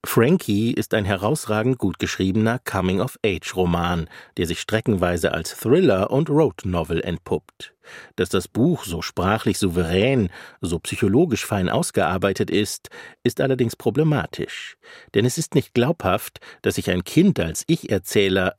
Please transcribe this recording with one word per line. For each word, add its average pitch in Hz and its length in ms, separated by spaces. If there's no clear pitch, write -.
Frankie 117 680
ist - 200
ein 107 120
herausragend 107 720
gut 92 200
geschriebener 107 600
Coming-of-Age-Roman, 90 1500
der 87 100
sich 85 140
streckenweise 90 720
als 82 220
Thriller 113 560
und 151 180
Road 147 360
Novel 85 380
entpuppt. - 720
Dass 92 120
das 95 200
Buch 156 360
so 85 180
sprachlich 101 560
souverän, 92 720
so 85 180
psychologisch 113 680
fein 95 240
ausgearbeitet 95 840
ist, 98 380
ist - 180
allerdings 131 360
problematisch. - 1000
Denn 110 100
es 127 140
ist - 160
nicht - 200
glaubhaft, 117 640
dass 101 140
sich 101 140
ein 90 140
Kind 175 360
als 82 260
Ich-Erzähler 95 920